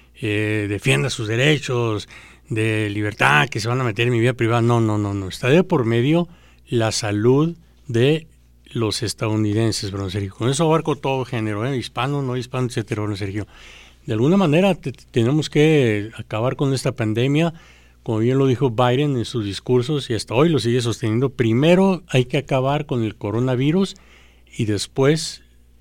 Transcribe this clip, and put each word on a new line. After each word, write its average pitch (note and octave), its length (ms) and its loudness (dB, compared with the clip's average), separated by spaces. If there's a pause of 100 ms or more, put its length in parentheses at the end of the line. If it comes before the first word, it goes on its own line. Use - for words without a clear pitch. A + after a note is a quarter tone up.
(220)
eh, G#2+ 480 -2
defienda C3+ 400 0
sus A2 180 -6
derechos A#2+ 800 0 (400)
de A2 400 -2
libertad, B2 580 2
que A#2+ 120 -6
se G#2 80 -6
van B2 120 0
a C3 40 -2
meter A#2 240 0
en B2 60 0
mi A#2 60 2
vida B2 140 4
privada. A#2 280 0
No, A#2 200 2
no, G#2+ 160 0
no, G2+ 160 -2
no. G2 160 -6
Está B2 200 -4
de F3 140 4
por C#3 220 0
medio C#3 420 2 (400)
la A2 240 0
salud B2+ 640 2 (320)
de C3+ 400 0 (440)
los A2 320 -4
estadounidenses, G#2+ 880 -2
Fernando G2 200 -6
Sergio. G2 240 -6
Con A2+ 140 -2
eso C#3 160 0
abarco D#3 320 0
todo C3+ 280 -2
género, G#2+ 400 -4
¿eh? C3+ 120 -4
Hispano, C#3 440 -4
no B2+ 160 -4
hispano, B2+ 300 -4
etcétera, A2 340 -4
Fernando G#2 160 -4
Sergio. G2 300 -6 (580)
De A#2+ 80 -4
alguna C3+ 240 2
manera F#3 380 2
te-, - 160 -10
tenemos C3 580 -2
que B2+ 680 2
acabar A2+ 380 -4
con C#3 180 0
esta C3 180 -2
pandemia, C3+ 640 0 (500)
como A2 160 -2
bien B2+ 180 2
lo C#3 100 4
dijo C3 240 2
Biden B2+ 460 2
en A2 80 -2
sus A2 200 -6
discursos, B2 640 -2
y A#2+ 60 -4
hasta - 180 -6
hoy D3 160 4
lo D3 100 2
sigue A#2 220 0
sosteniendo. A#2 480 0
Primero E3 800 2
hay C3 160 2
que - 120 -2
acabar C#3 480 0
con A#2+ 180 -2
el G#2 120 -4
coronavirus C3 800 0 (640)
y A2+ 80 -2
después C3+ 760 0 (380)